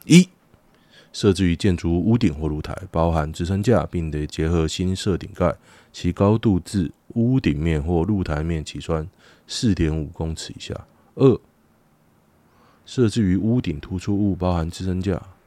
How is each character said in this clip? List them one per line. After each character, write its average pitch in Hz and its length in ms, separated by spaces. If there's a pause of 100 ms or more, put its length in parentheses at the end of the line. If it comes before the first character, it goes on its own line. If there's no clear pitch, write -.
一、 180 240 (840)
设 101 200
置 92 120
于 85 120
建 92 200
筑 85 160
物 87 180
屋 117 60
顶 98 160
或 76 140
露 76 160
台， - 140 (160)
包 82 180
含 80 220
支 - 120
撑 98 160
架， 104 240
并 82 240
得 76 160
结 80 240
合 82 200
新 92 260
设 92 240
顶 - 160
盖， 90 220 (360)
其 90 200
高 104 260
度 104 220
至 87 300 (180)
屋 120 300
顶 73 220
面 80 220
或 82 220
露 95 200
台 76 180
面 80 220
起 - 160
算 80 260 (400)
四 110 280
点 80 200
五 78 120
公 82 280
尺 - 220
以 - 40
下。 - 140 (420)
二、 131 220 (1500)
设 120 220
置 113 140
于 95 140
屋 113 240
顶 80 200
突 - 180
出 101 180
物， 101 180
包 90 180
含 85 180
支 92 140
撑 92 180
架。 92 180 (260)